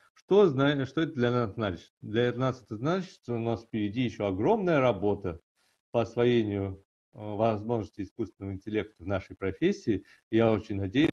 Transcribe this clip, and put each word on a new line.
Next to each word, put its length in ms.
Что 320
зна-, 400
что 160
это 100
для 180
нас 240
значит? 460
Для 320
нас 300
это 140
значит, 340
что 240
у 40
нас 260
впереди 380
еще 240
огромная 540
работа 600
по 100
освоению, 840
э, 60
возможностей 840
искусственного 500
интеллекта 500
в 20
нашей 300
профессии. 680
Я 200
очень 260
надеюсь, 360